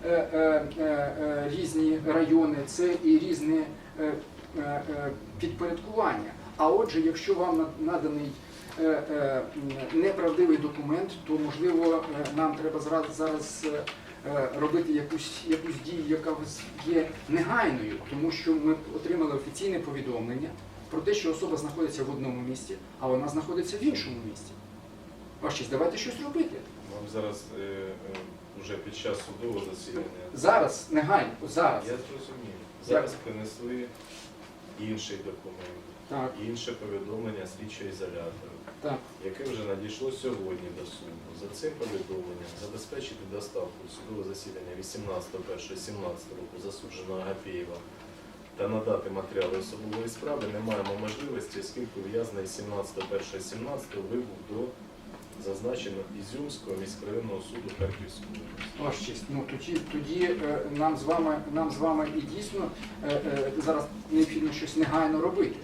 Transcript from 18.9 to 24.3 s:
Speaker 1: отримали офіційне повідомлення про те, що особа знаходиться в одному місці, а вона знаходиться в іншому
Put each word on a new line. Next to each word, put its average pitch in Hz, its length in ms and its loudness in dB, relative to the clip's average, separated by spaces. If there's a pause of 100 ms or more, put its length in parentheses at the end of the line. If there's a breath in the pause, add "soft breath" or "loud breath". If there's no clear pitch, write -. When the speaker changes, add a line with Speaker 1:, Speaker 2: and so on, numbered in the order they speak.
Speaker 1:
отримали 160 360 2
офіційне 180 460 0
повідомлення 127 680 -2 (420)
про 156 100 0
те, 202 140 4
що 170 160 2
особа 160 260 0
знаходиться 147 480 0
в 143 60 -2
одному 127 380 -2
місці, - 260 -6 (260)
а 127 60 -2
вона 131 220 4
знаходиться 170 480 0
в 208 80 -2
іншому 135 320 2 (140)